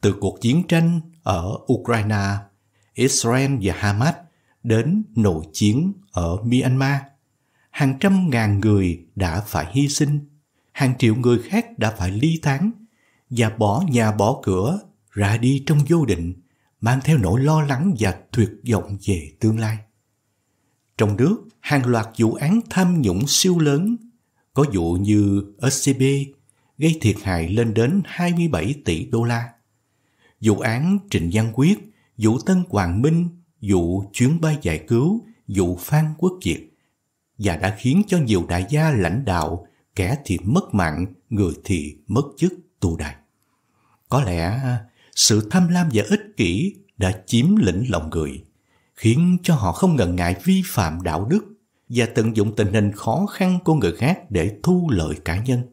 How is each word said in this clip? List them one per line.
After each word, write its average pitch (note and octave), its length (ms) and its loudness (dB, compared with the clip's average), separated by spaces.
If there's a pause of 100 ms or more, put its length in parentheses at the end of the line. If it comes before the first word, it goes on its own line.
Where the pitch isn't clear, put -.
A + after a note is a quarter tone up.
Từ G2 180 2
cuộc F#2+ 220 -4
chiến C#3+ 260 2
tranh E3 340 2 (220)
ở F#2+ 340 -4 (160)
Ukraine, G#2 640 -2 (560)
Israel C3 580 0 (100)
và F#2 160 0
Hamas G#2 380 0 (480)
đến B2+ 400 0 (120)
nội F#2 380 2
chiến B2+ 400 2 (180)
ở F2 320 -2
Myanmar, C3 580 0 (720)
hàng C3+ 280 0
trăm F#3+ 300 2
ngàn A2 300 2
người F#2+ 460 2 (100)
đã F#2 320 -2
phải D2+ 240 -4
hy C#3+ 180 0
sinh, D3 300 0 (520)
hàng B2+ 280 0
triệu A2 160 4
người A#2+ 260 2
khác - 380 -6
đã A2 120 0
phải F#2+ 200 -4
ly D#3 300 0
tán D3+ 300 0 (580)
và A2+ 200 0
bỏ G#2+ 400 0
nhà A2+ 220 2
bỏ A2 320 0
cửa G#2+ 360 0 (320)
ra G2+ 260 0
đi C3 280 0
trong D3+ 140 2 (100)
vô E3 160 4
định, F2 280 -2 (480)
mang B2 220 0
theo D#3 140 4
nỗi A2 240 2
lo D#3 200 2
lắng C#3+ 380 0
và G2+ 160 0 (160)
tuyệt G#2 180 2 (220)
vọng G2+ 340 -4
về E2 340 -4
tương A2 200 0
lai. A2 180 -4 (1200)
Trong G#2 200 0
nước, E3+ 200 2 (220)
hàng C#3 260 0
loạt A2+ 220 0 (100)
vụ A2+ 160 2
án F3+ 260 0 (100)
tham F3+ 320 2
nhũng G#2 260 0
siêu F3+ 320 2
lớn, D#3+ 360 2 (580)
có C#3 200 2
vụ E2+ 200 0
như G2+ 600 2 (180)
S - 180 -2
C C3+ 80 0
B B2+ 60 2 (720)
gây D#3 240 0
thiệt G#2 220 2
hại E2+ 260 -2
lên A2+ 240 0
đến C3+ 320 2
hai F3 280 -4
mươi E3+ 140 0
bảy G#2+ 280 -2 (100)
tỷ E2+ 200 -2
đô A#2 180 0
la. A#2+ 260 -2 (920)
Vụ G#2+ 180 2
án D3 400 0 (100)
Trịnh E2+ 240 -2
Văn A2 200 0
Quyết, D#3 400 2 (240)
vụ A2 220 2
Tân F#3 300 2
Hoàng F#2+ 320 0
Minh, E3 280 2 (320)
vụ F#2+ 420 0 (100)
chuyến D3+ 280 2
bay D#3 200 0
giải D#2+ 260 -4
cứu, D3+ 380 0 (220)
vụ F#2 340 0
Phan D3+ 240 0 (120)
Quốc F3+ 260 -2
Việt, - 340 -6 (600)
và G2 180 -2
đã F#2+ 240 -4
khiến D3 280 2
cho F3+ 100 0
nhiều G#2+ 320 0
đại F2 200 -2
gia D3+ 220 2
lãnh G#2 340 0
đạo, F2 420 -4 (280)
kẻ G2+ 300 -2
thì F2+ 180 -2
mất B2+ 300 -2
mạng, E2+ 320 0 (240)
người G2+ 240 0 (100)
thì D2+ 340 -4 (100)
mất B2+ 160 0 (140)
chức F3 160 0 (260)
tù E2 180 -2
đài. D2 180 -10 (920)
Có C3+ 140 2
lẽ F2+ 360 -2 (560)
sự G#2+ 360 2
tham F3+ 160 4
lam F3 260 0
và G3+ 160 2
ích - 120 0 (160)
kỷ A2 380 -2 (220)
đã G2 280 -2
chiếm C#3+ 300 2
lĩnh G#2+ 340 2
lòng D#2+ 200 -4
người, D2+ 340 -6 (520)
khiến E3+ 480 2
cho E3+ 120 2
họ G2+ 160 0
không F3+ 240 2
ngần F2 200 0
ngại F2 280 0
vi F#3+ 220 2
phạm F2 380 -4
đạo E2+ 220 -4
đức F#3 200 0 (440)
và A#2+ 160 0 (100)
tận A2+ 200 0
dụng G#2+ 200 0
tình G2+ 180 0
hình G#2 180 2
khó B2 340 -2
khăn F#3 380 0
của D#3+ 100 2
người G2 220 0
khác D3+ 360 -2
để G2 320 0
thu F3 260 2
lợi D#2+ 260 0 (100)
cá F2+ 180 -2
nhân. B2 180 0 (120)